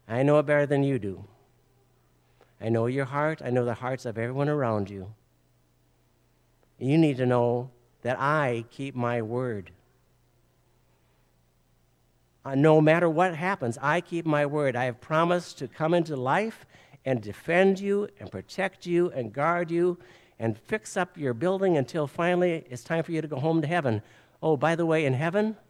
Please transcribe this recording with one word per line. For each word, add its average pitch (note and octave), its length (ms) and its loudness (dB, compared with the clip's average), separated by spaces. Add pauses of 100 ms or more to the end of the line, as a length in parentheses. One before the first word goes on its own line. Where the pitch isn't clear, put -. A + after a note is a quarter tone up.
I A#2+ 160 0
know D3 160 6
it D3 60 2
better D3 200 2
than C#3 180 2
you C#3 140 0
do. G2 280 -8 (1400)
I G#2 80 -4
know A2+ 160 0
your C3 200 -2
heart. D3 380 -2
I B2+ 60 -6
know B2 160 2
the A#2+ 80 -2
hearts B2+ 320 -8
of A2 120 -8
everyone C3 320 -2
around A2+ 400 0
you. G2 240 -12 (1600)
You C3+ 200 2
need D3+ 200 4
to B2+ 80 0
know B2 460 0 (300)
that A#2+ 180 -4
I C3 500 0
keep C#3 260 -10
my A#2+ 260 -2
word. A2+ 500 -6 (2750)
Uh, C3+ 100 -2
no D#3 240 8
matter E3 300 6
what E3+ 260 2
happens, D3+ 460 -4
I D3+ 180 2
keep E3+ 260 -6
my D3 200 2
word. C#3 320 0
I B2+ 80 -2
have B2 160 -6
promised E3+ 560 0
to C3+ 100 -8
come D#3+ 260 -2
into E3 220 0
life D#3 500 -2 (380)
and B2+ 180 0
defend F3+ 580 2
you G3+ 280 -2 (120)
and - 120 -16
protect - 540 -8
you F3 260 0
and A2+ 220 -6
guard E3 360 0
you F3 280 0 (420)
and A2 180 -2
fix - 380 -8
up F3+ 220 -4
your C3+ 160 -2
building F3+ 440 0
until D3 300 -2
finally F3 600 0
it's B2 140 -12
time E3 200 -2
for F3 80 -10
you D#3+ 100 -2
to D#3 60 -6
go D3+ 100 -6
home D#3+ 240 2
to C#3+ 60 -2
heaven. C#3 340 0 (400)
Oh, D#3 140 2
by D3+ 200 0
the E3 100 0
way, D#3+ 200 2
in C3 80 2
heaven G3 440 -2 (120)